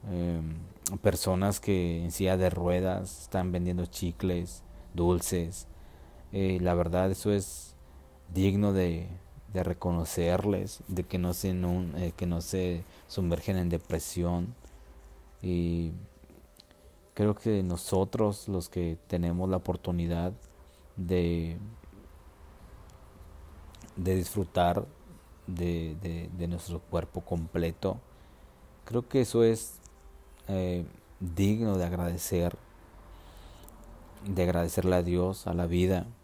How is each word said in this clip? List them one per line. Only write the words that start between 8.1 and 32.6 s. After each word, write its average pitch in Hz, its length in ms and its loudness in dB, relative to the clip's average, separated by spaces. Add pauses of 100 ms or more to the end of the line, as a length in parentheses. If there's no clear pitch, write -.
digno 98 400 4
de, 87 360 2 (440)
de 92 120 0
reconocerles, 90 1200 0
de 92 160 -2
que - 140 -4
no 87 160 0
se 95 180 -2
inun-, 90 440 0
eh, 85 200 -2
que 92 100 -4
no 85 140 0
se 90 440 -2 (240)
sumergen 90 480 0
en 90 120 2
depresión. 87 840 -2 (880)
Y 85 500 0 (1200)
creo 104 200 4
que 104 280 2
nosotros, 98 840 0
los 92 200 -2
que 85 300 -2 (100)
tenemos 87 400 0
la 95 80 2
oportunidad 87 760 -2 (640)
de, 85 600 0 (2500)
de 92 180 2
disfrutar 87 720 2 (640)
de, 85 520 -2
de, 85 380 -6
de 87 100 -2
nuestro 85 320 -6
cuerpo 85 420 -4
completo, 85 800 -2 (840)
creo 120 240 -2
que 135 140 4
eso 117 220 4
es, 113 360 2 (680)
eh, 90 360 0 (340)
digno 98 580 2
de 90 80 2
agradecer, 87 720 0 (1700)